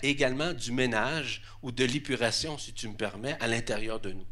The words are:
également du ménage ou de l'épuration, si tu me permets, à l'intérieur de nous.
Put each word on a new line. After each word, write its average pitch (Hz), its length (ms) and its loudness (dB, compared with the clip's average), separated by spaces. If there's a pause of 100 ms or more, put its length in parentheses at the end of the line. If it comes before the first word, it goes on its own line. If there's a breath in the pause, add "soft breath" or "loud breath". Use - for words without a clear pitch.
également 143 500 2
du 117 180 -4
ménage 123 680 2 (200 loud breath)
ou 127 100 -4
de 120 140 4
l'épuration, 135 720 0
si - 160 -10
tu - 140 -6
me 104 80 -6
permets, 104 440 -4
à 117 80 0
l'intérieur 110 520 0
de 95 120 -4
nous. 95 200 -6